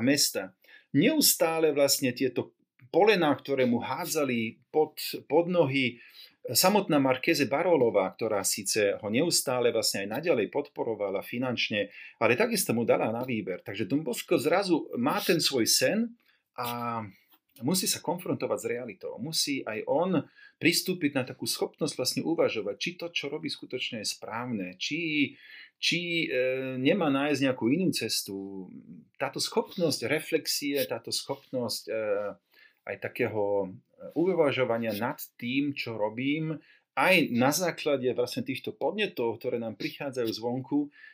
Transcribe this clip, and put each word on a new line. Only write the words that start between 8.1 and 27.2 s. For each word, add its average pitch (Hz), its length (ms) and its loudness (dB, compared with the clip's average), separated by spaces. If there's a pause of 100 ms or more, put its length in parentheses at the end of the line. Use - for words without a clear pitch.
ktorá 107 320 -2
síce 101 560 0
ho 104 80 -6
neustále 127 640 2
vlastne 104 320 0
aj 110 160 -6
naďalej 127 320 2
podporovala 104 720 -4
finančne, 117 640 -2 (320)
ale 117 160 4
takisto 233 320 0
mu 117 160 0
dala 131 240 2
na 117 160 -4
výber. 98 400 -6
Takže 104 240 -6
Don 151 160 0
Bosco 147 320 -2
zrazu 170 560 2
má 147 320 0
ten 170 160 4
svoj 139 240 2
sen 220 480 2 (400)
a 120 480 -6 (640)
musí 185 240 0
sa - 160 -2
konfrontovať 139 560 -2
s 113 80 -6
realitou. 120 440 -8 (100)
Musí 143 420 -2
aj 110 240 -6
on 165 220 2 (500)
pristúpiť 170 560 2
na 127 80 0
takú 127 240 -8
schopnosť - 480 -2
vlastne - 320 -2
uvažovať, 117 480 0
či - 140 -4 (100)
to, 170 120 -6
čo 143 200 -6
robí, 156 160 -6
skutočne 123 560 -8
je - 40 -4
správne, 104 680 -6
či, 151 560 -2 (480)
či, 170 480 0
e, 131 480 0
nemá 156 320 2
nájsť 139 400 2